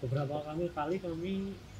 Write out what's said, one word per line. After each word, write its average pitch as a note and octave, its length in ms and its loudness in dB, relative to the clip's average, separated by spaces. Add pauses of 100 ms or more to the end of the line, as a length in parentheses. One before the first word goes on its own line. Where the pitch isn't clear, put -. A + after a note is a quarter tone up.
Beberapa C#3 400 2
kali, D#3 320 0
kali D#3 240 2
kami F#3 560 0 (260)